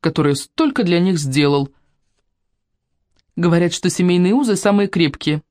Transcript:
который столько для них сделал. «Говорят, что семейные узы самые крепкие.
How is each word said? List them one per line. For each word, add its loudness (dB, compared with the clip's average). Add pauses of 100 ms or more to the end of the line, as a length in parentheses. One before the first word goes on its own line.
который 0
столько -2
для 0
них 0
сделал. 0 (1700)
«Говорят, 0
что -2
семейные 2
узы 0
самые 0
крепкие. -2